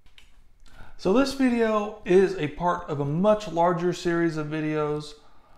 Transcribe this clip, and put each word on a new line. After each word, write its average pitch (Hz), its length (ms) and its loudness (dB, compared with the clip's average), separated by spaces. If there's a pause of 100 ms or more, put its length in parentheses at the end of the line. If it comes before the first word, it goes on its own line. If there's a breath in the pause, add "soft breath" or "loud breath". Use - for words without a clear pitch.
(960 loud breath)
So 180 160 -2
this 269 220 2
video 220 680 0
is 185 320 4
a 151 120 -4
part 175 420 -2
of 147 80 -4
a 143 60 -2
much 190 420 2
larger 170 460 2
series 170 440 0
of 151 120 -6
videos. 151 640 -4 (440 soft breath)